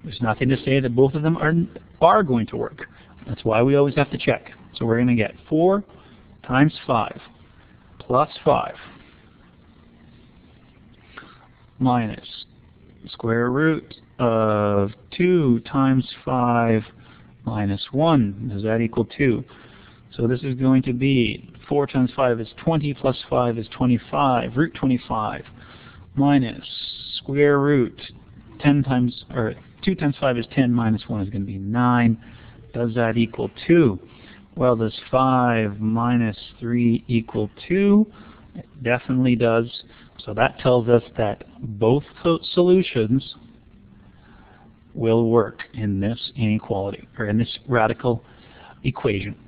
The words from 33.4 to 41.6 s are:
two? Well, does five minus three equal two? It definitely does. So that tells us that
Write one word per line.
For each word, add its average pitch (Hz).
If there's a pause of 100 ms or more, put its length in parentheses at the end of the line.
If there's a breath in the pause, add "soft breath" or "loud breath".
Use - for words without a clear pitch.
two? 156 (560 loud breath)
Well, 127
does 110 (140)
five 120
minus 113 (240)
three 120
equal 113 (180)
two? 202 (460 loud breath)
It - (140)
definitely 123
does. 117 (400 loud breath)
So 107
that 117
tells 123
us 120 (140)
that 104 (340)